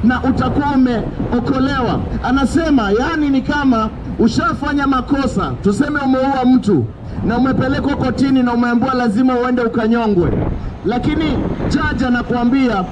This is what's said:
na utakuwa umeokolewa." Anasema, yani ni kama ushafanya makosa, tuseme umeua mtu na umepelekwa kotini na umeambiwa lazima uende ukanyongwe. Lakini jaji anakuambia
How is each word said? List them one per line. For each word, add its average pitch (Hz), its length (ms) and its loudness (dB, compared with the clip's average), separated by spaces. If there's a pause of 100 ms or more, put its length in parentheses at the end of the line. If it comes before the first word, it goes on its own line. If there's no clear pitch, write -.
na 247 180 2
utakuwa 254 520 0
umeokolewa." 247 1300 0 (240)
Anasema, 269 640 2 (100)
yani 302 300 0
ni 269 120 2
kama 262 460 0 (300)
ushafanya 285 680 0
makosa, 262 680 0 (100)
tuseme 285 380 0
umeua 262 440 0
mtu 208 400 4 (420)
na 226 120 0
umepelekwa 269 580 0
kotini 262 460 2
na 240 100 2
umeambiwa 240 420 0
lazima 247 400 2
uende 247 280 0
ukanyongwe. 220 680 0 (560)
Lakini 285 380 -2 (440)
jaji 285 360 -2
anakuambia 240 880 0